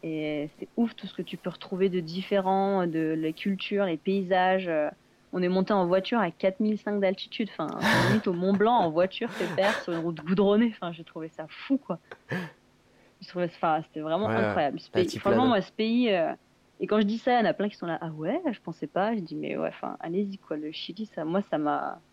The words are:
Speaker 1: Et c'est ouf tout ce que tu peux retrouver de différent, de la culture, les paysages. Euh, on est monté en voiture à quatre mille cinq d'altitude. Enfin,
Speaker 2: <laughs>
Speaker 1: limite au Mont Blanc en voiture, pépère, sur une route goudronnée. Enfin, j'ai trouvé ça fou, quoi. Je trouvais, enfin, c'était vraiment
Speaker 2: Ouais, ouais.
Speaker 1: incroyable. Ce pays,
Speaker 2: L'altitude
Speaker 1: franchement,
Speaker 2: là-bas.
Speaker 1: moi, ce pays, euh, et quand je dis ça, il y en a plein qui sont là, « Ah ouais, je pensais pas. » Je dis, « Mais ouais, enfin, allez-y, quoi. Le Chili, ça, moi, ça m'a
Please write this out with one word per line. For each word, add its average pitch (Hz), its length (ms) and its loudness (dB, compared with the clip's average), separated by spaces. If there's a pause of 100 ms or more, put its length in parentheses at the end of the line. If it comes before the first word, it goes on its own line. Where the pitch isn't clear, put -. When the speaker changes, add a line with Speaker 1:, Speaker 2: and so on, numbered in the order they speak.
Speaker 1:
Et 151 460 -4 (100)
c'est - 160 -10
ouf 233 200 0
tout - 120 -14
ce - 60 -14
que - 80 -8
tu 175 160 -8
peux - 120 -6
retrouver 185 400 -2
de 180 120 0
différent, 190 840 0
de 160 320 0
la 160 140 -2
culture, 196 540 -2
les 165 120 -2
paysages. 185 680 2
Euh, 151 220 0 (440)
on 185 80 0
est 180 80 2
monté 190 240 2
en 190 120 4
voiture 185 340 2
à 175 120 2
quatre 190 280 0
mille 214 200 2
cinq 208 200 -2
d'altitude. 196 520 -2
Enfin, 156 160 -6 (120)
Speaker 2:
<laughs> 214 300 2
Speaker 1:
limite 214 180 2
au 190 60 2
Mont 185 200 2
Blanc 214 240 6
en 180 120 4
voiture, 185 400 0
pépère, 185 540 0
sur 175 100 -4
une 165 60 -2
route 165 260 -4
goudronnée. 202 500 4
Enfin, 175 160 -6
j'ai 165 120 -14
trouvé 160 260 -12
ça 156 180 -12
fou, - 300 -2
quoi. - 220 -4 (1200)
Je - 80 -20
trouvais, 180 160 -2
enfin, 160 380 0
c'était - 180 -12
vraiment 160 260 0
Speaker 2:
Ouais, 110 80 0
ouais. 220 100 2
Speaker 1:
incroyable. 156 340 0
Ce - 100 -20
pays, - 140 0
Speaker 2:
L'altitude - 180 -4
Speaker 1:
franchement, 220 220 4
Speaker 2:
là-bas. 254 120 4
Speaker 1:
moi, 190 60 2
ce - 100 -8
pays, 226 420 2
euh, 160 180 2 (480)
et - 80 -4
quand 208 120 2
je 214 60 4
dis 214 120 0
ça, 247 160 2
il 247 100 6
y 196 40 4
en - 20 4
a - 40 2
plein 202 160 -2
qui - 80 -14
sont - 100 -8
là, « 165 140 -2
Ah 165 100 -6
ouais, 160 280 -4 (120)
je 196 80 -8
pensais - 280 -10
pas. » 208 280 0
Je 208 60 -2
dis, « 160 160 -8
Mais 151 200 -4
ouais, - 120 -2
enfin, - 320 -10
allez-y, 196 360 -2
quoi. - 200 -8
Le 151 160 -8
Chili, 202 420 -10
ça, 170 100 -6
moi, 175 240 0
ça 160 80 0
m'a 147 420 -2 (140)